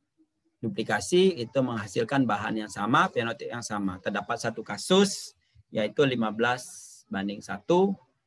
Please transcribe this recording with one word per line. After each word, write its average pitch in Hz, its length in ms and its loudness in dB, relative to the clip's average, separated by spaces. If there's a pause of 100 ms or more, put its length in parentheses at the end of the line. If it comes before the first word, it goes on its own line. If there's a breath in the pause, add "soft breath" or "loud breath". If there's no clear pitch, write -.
(600)
Duplikasi 117 800 2
itu 117 180 -2
menghasilkan 120 720 0
bahan 107 340 -2
yang 104 60 -10
sama, 135 400 2
fenotip 117 400 -4
yang 120 160 -8
sama. 98 320 -4
Terdapat 101 400 -4
satu 117 240 -4
kasus, 190 720 2 (400)
yaitu 107 320 2
lima 120 240 0
belas 120 340 0 (460)
banding 101 320 -4
satu. 185 560 2 (300)